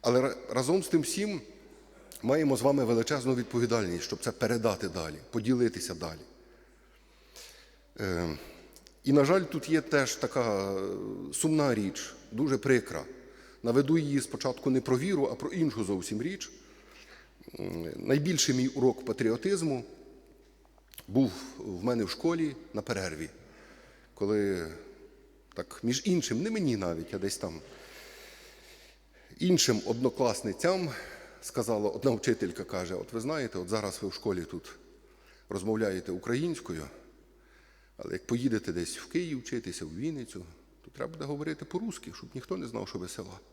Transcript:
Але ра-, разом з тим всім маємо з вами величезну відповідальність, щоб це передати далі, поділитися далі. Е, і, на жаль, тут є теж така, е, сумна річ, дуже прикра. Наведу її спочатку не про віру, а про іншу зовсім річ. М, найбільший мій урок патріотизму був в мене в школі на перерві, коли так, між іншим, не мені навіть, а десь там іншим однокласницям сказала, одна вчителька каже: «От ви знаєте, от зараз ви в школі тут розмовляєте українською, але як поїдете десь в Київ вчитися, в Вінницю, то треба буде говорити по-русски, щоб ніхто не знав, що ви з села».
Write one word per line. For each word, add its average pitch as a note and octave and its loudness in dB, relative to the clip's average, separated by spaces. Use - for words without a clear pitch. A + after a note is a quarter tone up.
Але B2 6
ра-, C3 0
разом C#3 2
з - -8
тим E3 6
всім G3 -2
маємо C3+ 4
з G#2+ -2
вами C#3 6
величезну A#2+ 4
відповідальність, A2+ 2
щоб - -4
це - -2
передати G#2+ 2
далі, D#2+ -4
поділитися A#2 2
далі. D#2+ -6
Е, F2 0
і, C3+ 4
на C#3+ 8
жаль, F3+ 4
тут - -6
є D#3 4
теж C#3 0
така, G#2 0
е, F#2+ -2
сумна D3 2
річ, G2+ -4
дуже C3+ 2
прикра. A2+ 2
Наведу C3+ 6
її C#3+ 2
спочатку C3 -2
не C3 6
про B2+ 2
віру, D3+ 2
а - -4
про D3 -6
іншу D3 2
зовсім G2+ -2
річ. - -6
М, E2+ -6
найбільший D3 2
мій B2+ 2
урок B2+ 2
патріотизму B2 0
був A2+ 4
в F#2 -8
мене A#2 2
в F2 -4
школі D#3+ -2
на G#2+ -4
перерві, E2+ -4
коли G2+ 0
так, - -10
між A#2+ 0
іншим, E3 2
не A3 -2
мені E3+ 2
навіть, E2+ -2
а G2+ -2
десь G2 -2
там E2 -8
іншим D#3 6
однокласницям B2+ 2
сказала, G#2+ 0
одна - 2
вчителька G#2 0
каже: F2+ -4
«От - -6
ви A2+ -4
знаєте, C3 -4
от F2+ -6
зараз G#2 -2
ви G2+ -2
в F#2 -6
школі F#2 0
тут - -10
розмовляєте F#2+ 0
українською, A#2 -2
але - -8
як - -6
поїдете A#2+ 0
десь E2+ -4
в - -14
Київ D#3+ -4
вчитися, A2+ -8
в D#2+ -10
Вінницю, B2 -6
то - -20
треба C3+ -8
буде D#3 -10
говорити D3 -6
по-русски, G3 -6
щоб - -16
ніхто C3+ -6
не D#3+ -6
знав, A2 -6
що - -8
ви F2+ -6
з - -10
села». F#2 -12